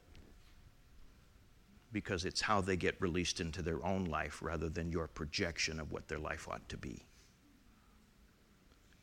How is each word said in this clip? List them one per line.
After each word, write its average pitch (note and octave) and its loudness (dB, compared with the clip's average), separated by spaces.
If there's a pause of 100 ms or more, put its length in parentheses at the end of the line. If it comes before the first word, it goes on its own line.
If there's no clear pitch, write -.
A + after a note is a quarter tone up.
(1900)
because F#2+ 0
it's F2 0
how G#2 6
they F#2+ 4
get F2 2
released F2 2
into E2 -2
their D#2+ 0
own F#2+ 4
life D#2 -2
rather D#2+ 0
than E2 0
your E2 0
projection D#2+ 0
of D#2 -6
what - -6
their D2+ -2
life D2+ -4
ought - -6
to - -6
be. - -8 (2000)